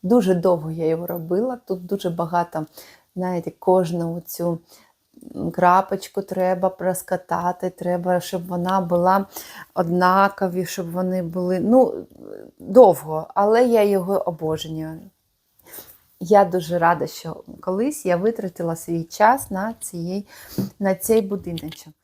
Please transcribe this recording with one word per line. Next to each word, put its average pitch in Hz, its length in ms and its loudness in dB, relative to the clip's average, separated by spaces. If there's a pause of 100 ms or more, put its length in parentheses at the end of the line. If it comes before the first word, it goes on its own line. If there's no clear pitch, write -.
Дуже 190 320 4
довго 170 360 0
я 160 160 -2
його 165 200 -2
робила. 175 500 -4 (100)
Тут 185 180 -6
дуже 196 240 -4
багато, 170 560 -4 (500)
знаєте, 180 440 -4
кожну 170 680 0
цю 170 340 -4 (920)
крапочку 190 680 2
треба 185 480 -2
проскатати, 180 1000 -4
треба, 180 500 -2
щоб 175 280 -8
вона 180 340 -2
була 180 440 2 (480)
однакові, 180 920 2
щоб 170 260 -8
вони 185 320 -2
були, 180 360 -2
ну, 233 460 2 (540)
довго, 160 760 6
але 214 300 4
я 226 180 4
його 196 440 0
обожнюю. 160 720 -6 (1200)
Я 196 260 6
дуже 175 340 -2
рада, 170 280 2
що - 360 -12 (180)
колись 226 440 -4
я 180 120 2
витратила 185 580 -4
свій 165 280 -6
час 226 480 2
на 202 280 -6
цієї, 185 480 -8 (520)
на 190 160 0
цей 220 260 2
будиночок. 175 720 -10 (100)